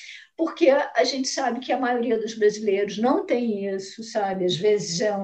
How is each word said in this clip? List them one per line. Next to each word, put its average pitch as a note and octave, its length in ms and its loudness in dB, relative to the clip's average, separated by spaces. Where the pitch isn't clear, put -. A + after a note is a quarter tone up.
porque E4 340 2
a C4+ 340 2
gente C4 240 -2
sabe B3+ 320 -2
que C#4+ 120 -6
a B3+ 80 2
maioria B3 380 0
dos G#3+ 160 -4
brasileiros G3+ 640 2
não C4+ 280 2
tem A3 420 0
isso, G3 360 -6
sabe? F#3+ 420 -2
Às F3+ 100 2
vezes F3 460 0
é G#3+ 120 2